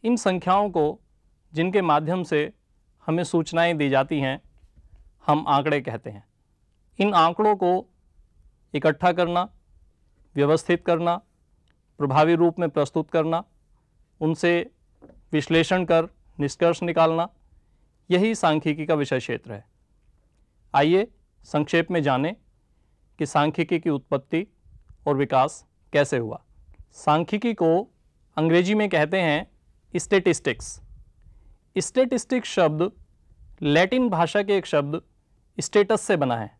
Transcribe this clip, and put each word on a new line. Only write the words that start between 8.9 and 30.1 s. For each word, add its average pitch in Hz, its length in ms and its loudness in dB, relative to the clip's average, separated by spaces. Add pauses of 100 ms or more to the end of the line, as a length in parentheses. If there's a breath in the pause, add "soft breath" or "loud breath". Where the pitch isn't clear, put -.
करना, 175 360 -2 (880)
व्यवस्थित 156 500 0
करना, 170 360 0 (800)
प्रभावी 151 340 4
रूप 165 240 2
में 170 120 -2
प्रस्तुत 151 400 -4
करना, 165 340 -2 (760)
उनसे 165 500 0 (600)
विश्लेषण 165 520 0
कर 165 240 2 (300)
निष्कर्ष 165 440 0
निकालना, 165 460 0 (840)
यही 202 240 2
सांख्यिकी 156 520 0
का 165 80 0
विषय 143 240 -2
क्षेत्र 117 340 -8
है। 101 120 -14 (1120)
आइए 165 320 4 (380)
संक्षेप 165 460 -2
में 175 120 0
जानें 139 320 0 (840)
कि 156 80 -4
सांख्यिकी 156 540 0
की 170 100 -4
उत्पत्ति 147 560 -4 (600)
और 147 100 0
विकास 135 480 0 (280)
कैसे 143 260 2
हुआ। 113 220 -8 (540)
सांख्यिकी 185 600 0
को 170 280 2 (540)
अंग्रेजी 170 380 2
में 214 140 0
कहते 165 320 0
हैं - 800 -4
स्टैटिस्टिक्स। - 800 -2 (960)